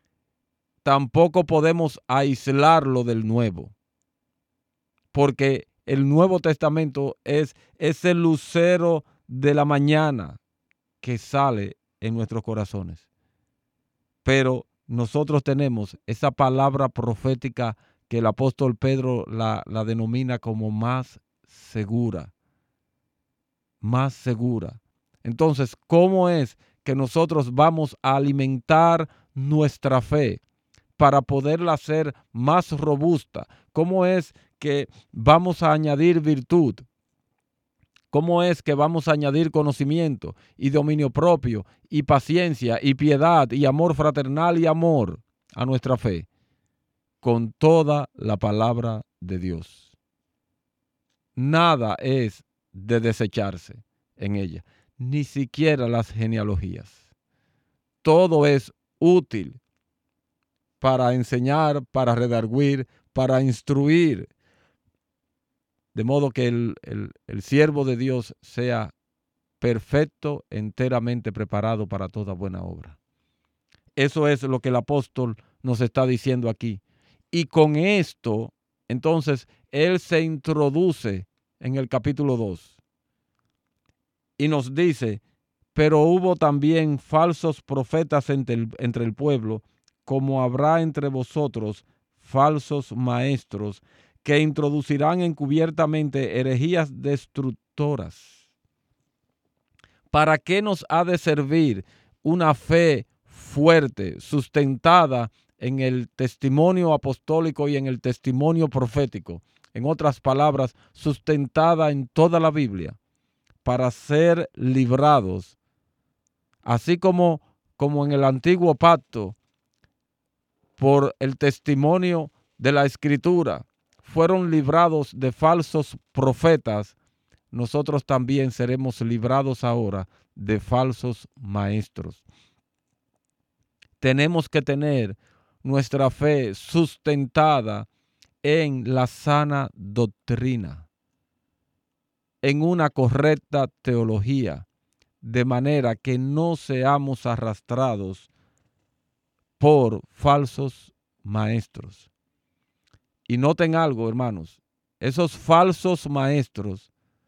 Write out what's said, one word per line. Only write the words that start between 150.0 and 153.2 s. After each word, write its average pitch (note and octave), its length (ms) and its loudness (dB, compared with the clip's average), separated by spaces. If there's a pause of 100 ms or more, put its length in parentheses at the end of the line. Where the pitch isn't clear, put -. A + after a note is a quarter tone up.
falsos C#3 800 -2 (300)
maestros. G#2+ 880 -6 (1160)